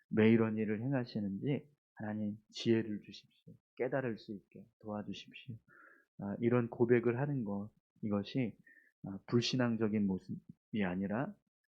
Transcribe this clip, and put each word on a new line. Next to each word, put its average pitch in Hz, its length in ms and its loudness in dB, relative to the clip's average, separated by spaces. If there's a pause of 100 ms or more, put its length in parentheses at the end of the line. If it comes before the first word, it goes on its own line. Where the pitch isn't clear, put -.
(100)
왜 110 200 8
이런 113 260 6
일을 107 240 0
행하시는지 117 840 -2 (300)
하나님 107 440 -4 (140)
지혜를 110 500 0
주십시오. - 500 -20 (240)
깨달을 127 420 -2
수 - 140 -12
있게 98 300 -14 (180)
도와주십시오. 104 760 -10 (680)
아, 101 200 -6
이런 117 280 2
고백을 120 520 2
하는 139 240 -2
것, 101 240 -4 (340)
이것이, 104 500 -2 (520)
아, 98 220 -10
불신앙적인 113 800 2
모습이 - 760 -4
아니라 98 480 -2 (440)